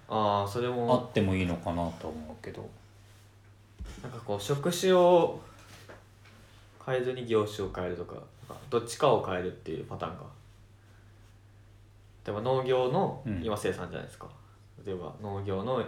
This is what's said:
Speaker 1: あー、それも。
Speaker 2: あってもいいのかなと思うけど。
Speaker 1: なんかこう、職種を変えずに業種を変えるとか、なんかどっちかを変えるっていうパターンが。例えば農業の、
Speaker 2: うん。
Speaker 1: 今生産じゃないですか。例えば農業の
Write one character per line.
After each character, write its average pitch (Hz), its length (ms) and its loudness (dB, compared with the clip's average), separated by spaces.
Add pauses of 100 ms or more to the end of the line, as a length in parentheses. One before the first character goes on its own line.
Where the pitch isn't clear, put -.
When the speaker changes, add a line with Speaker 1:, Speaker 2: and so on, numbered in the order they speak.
Speaker 1:
あ 104 400 2
ー、 - 0 -
そ 113 140 -2
れ 123 80 0
も。 120 240 2
Speaker 2:
あ 120 160 2
っ - 20 -14
て 107 100 4
も 95 140 4
い 92 60 2
い 90 60 2
の 85 100 0
か 87 160 -4
な 85 200 0
と - 160 -8
思 - 300 -10
う - 40 -18
け - 80 -12
ど。 - 180 -12 (1300)
Speaker 1:
な 123 60 -10
ん - 20 -12
か 120 80 -12
こ 104 160 -4
う、 101 60 -4
職 143 280 0
種 185 240 4
を 175 480 8 (1400)
変 131 120 0
え 127 40 2
ず 127 120 -2
に 127 120 -6
業 110 200 4
種 98 220 -4
を 90 60 -6
変 90 120 -4
え 90 40 -2
る 87 80 -4
と 87 80 -6
か、 82 80 -14
な - 60 -10
ん - 40 -16 (360)
か - 100 -18
ど 120 100 4
っ 117 60 -8
ち - 120 -8
か 143 140 6
を 101 140 4
変 92 140 -2
え - 20 -4
る 90 100 -4
っ - 60 -12
て - 140 -10
い 80 100 -6
う - 40 -8
パ 95 120 -10
タ 82 80 -6
ー 82 80 -6
ン - 40 -12
が。 - 60 -14 (2000)
例 - 60 -6
え 104 40 -2
ば 107 60 -4
農 127 220 2
業 127 280 4
の、 - 340 0
Speaker 2:
う 110 40 -4
ん。 87 140 -2
Speaker 1:
今 104 140 -2
生 92 160 0
産 90 160 -6
じ 85 60 -10
ゃ - 20 -6
な - 60 -8
い - 40 -12
で - 60 -16
す - 60 -20
か。 - 100 -14 (560)
例 98 80 -4
え - 20 -4
ば 87 260 -8
農 98 220 -6
業 98 200 -2
の 123 240 0